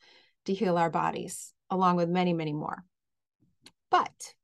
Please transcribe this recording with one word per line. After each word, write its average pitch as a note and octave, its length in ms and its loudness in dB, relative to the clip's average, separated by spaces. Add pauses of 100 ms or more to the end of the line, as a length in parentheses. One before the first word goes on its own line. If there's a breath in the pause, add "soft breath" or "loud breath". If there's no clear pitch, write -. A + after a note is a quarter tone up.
(460 soft breath)
to G3 100 -2
heal F#3+ 200 2
our E3+ 140 4
bodies, E3 640 -4 (160)
along F#3 280 4
with E3+ 120 2
many, F3+ 240 2
many D#3 200 -2
more. - 300 -6 (1080)
But - 420 -2 (100)